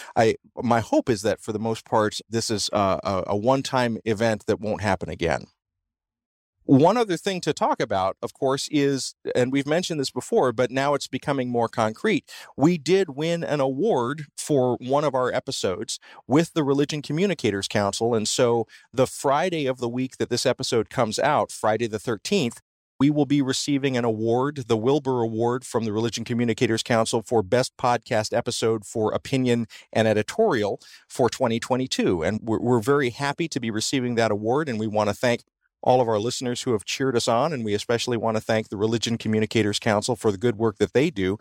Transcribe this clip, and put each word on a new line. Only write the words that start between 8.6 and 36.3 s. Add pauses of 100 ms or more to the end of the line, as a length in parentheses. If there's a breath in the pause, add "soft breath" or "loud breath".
is, (180)
and
we've
mentioned
this
before,
but
now
it's
becoming
more
concrete, (260 loud breath)
we
did
win
an
award (120)
for
one
of
our
episodes (300 loud breath)
with
the
Religion
Communicators
Council.
And
so (240 loud breath)
the
Friday
of
the
week
that
this
episode
comes
out,
Friday
the
thirteenth, (400)
we
will
be
receiving
an
award,
the
Wilbur
Award
from
the
Religion
Communicators
Council
for
Best
Podcast
Episode
for
Opinion (260 loud breath)
and
Editorial (280 loud breath)
for
twenty
twenty-two.
And
we're,
we're
very
happy
to
be
receiving
that
award,
and
we
want
to
thank (420)
all
of
our
listeners